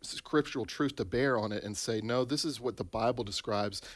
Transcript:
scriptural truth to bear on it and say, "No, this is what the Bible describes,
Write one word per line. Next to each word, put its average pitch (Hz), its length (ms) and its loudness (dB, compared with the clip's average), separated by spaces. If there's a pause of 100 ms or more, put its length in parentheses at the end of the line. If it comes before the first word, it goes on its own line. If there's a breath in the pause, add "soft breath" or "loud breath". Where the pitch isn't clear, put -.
scriptural - 640 0
truth 143 320 0
to 113 80 -2
bear 127 320 4
on 107 160 2
it 104 120 -2
and 101 120 -4
say, 110 240 0
"No, 120 240 2
this 143 200 0
is 135 160 -2
what 120 160 -2
the - 80 -4
Bible 117 400 2
describes, 101 580 -2 (140 loud breath)